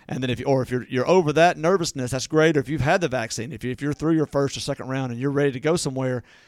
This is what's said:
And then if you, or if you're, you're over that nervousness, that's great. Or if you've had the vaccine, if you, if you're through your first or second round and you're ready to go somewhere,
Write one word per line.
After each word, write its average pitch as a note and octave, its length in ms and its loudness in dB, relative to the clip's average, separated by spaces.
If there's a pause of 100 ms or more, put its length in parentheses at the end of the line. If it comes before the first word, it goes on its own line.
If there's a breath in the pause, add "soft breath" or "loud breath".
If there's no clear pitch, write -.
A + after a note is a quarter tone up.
And - 160 -6
then B2+ 60 -2
if A#2 100 -2
you, B2+ 60 -10
or C3+ 160 2
if A#2+ 100 -6
you're, B2 160 -2
you're B2+ 220 0
over E3 240 4
that E3 240 6
nervousness, D3+ 540 0
that's C3 160 -4
great. D#3 320 4
Or - 20 4
if A2+ 80 -4
you've C#3+ 140 -2
had F3 180 2
the D#3+ 80 0
vaccine, A#2 440 -6
if A#2 120 -10
you, B2 60 -4
if B2 100 -8
you're C#3+ 140 -4
through D#3+ 220 2
your D3 100 2
first C#3 280 0
or A2+ 60 -8
second C3+ 280 -6
round C3 220 -4
and A#2 80 -8
you're C#3 120 -2
ready C#3+ 220 2
to A#2+ 80 -10
go D#3+ 160 0
somewhere, C3 460 -4 (260 soft breath)